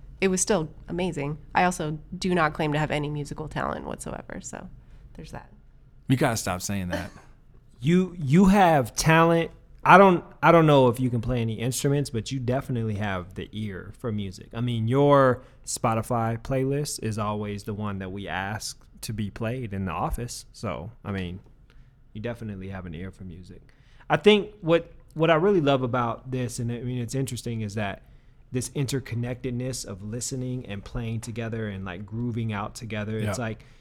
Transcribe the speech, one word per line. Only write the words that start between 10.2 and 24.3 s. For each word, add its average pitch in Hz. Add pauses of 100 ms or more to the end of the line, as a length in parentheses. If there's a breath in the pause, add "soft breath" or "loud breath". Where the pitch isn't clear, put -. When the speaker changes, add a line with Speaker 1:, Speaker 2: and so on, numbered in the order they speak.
Speaker 3:
I 160
don't 165
know 139
if 117
you 127
can 113
play 123
any 113
instruments, 135
but 110
you 135
definitely 123
have 95
the -
ear 98
for 123
music. 101
I 117
mean, 117
your 135 (220 loud breath)
Spotify 113
playlist 135
is 110
always 104
the 110
one 101
that 95
we 98
ask 98 (140)
to -
be 104
played 117
in 98
the 87
office. 117
So, 90 (140)
I 101
mean, 90 (720 soft breath)
you 113
definitely 107
have 95
an 87
ear 90
for 98
music. 90 (480 soft breath)
I 151
think 208 (100)